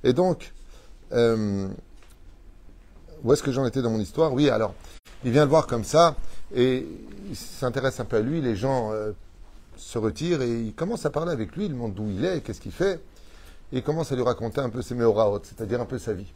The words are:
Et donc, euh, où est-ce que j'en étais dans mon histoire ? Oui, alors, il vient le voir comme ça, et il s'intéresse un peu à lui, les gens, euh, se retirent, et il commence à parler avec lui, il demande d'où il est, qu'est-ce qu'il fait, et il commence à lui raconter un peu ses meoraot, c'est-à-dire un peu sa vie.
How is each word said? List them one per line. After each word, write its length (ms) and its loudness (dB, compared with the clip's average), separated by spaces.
Et 100 6
donc, 400 0
euh, 560 2
où 80 6
est-ce 100 4
que 80 0
j'en 160 2
étais 160 0
dans 80 2
mon 80 0
histoire ? 340 0
Oui, 160 4
alors, 260 2
il 80 0
vient 100 8
le 80 4
voir 160 6
comme 160 -2
ça, 320 6
et 320 4
il 80 -8
s'intéresse 600 -4
un 60 -4
peu 120 -2
à 40 6
lui, 200 0
les 140 0
gens, 380 0
euh, 180 -4
se 220 -8
retirent, 420 0
et 200 0
il 120 -4
commence 320 -4
à 60 -8
parler 220 -2
avec 240 -6
lui, 100 -4
il 60 -4
demande 220 -6
d'où 140 -6
il 160 -2
est, 180 -2
qu'est-ce 180 -8
qu'il 100 -10
fait, 300 -2
et 60 -2
il 40 -2
commence 300 -2
à 20 0
lui 80 0
raconter 380 0
un 100 -2
peu 120 -6
ses 120 -6
meoraot, 480 4
c'est-à-dire 380 -4
un 40 -2
peu 140 -6
sa 140 -6
vie. 240 -8